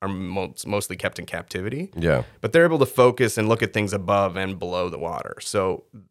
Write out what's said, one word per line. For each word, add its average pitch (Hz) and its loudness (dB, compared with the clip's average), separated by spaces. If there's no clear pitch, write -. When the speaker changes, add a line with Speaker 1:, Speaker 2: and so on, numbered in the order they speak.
Speaker 1:
are 95 -4
mo-, 92 -6
mostly 101 -4
kept 92 -6
in 87 -10
captivity. 110 -8
Speaker 2:
Yeah. 80 2
Speaker 1:
But 110 -2
they're 170 8
able 165 2
to 135 4
focus 123 4
and 110 2
look 113 2
at 101 -2
things 104 0
above 98 0
and 95 -4
below 90 -2
the - -8
water. 82 -8
So 95 0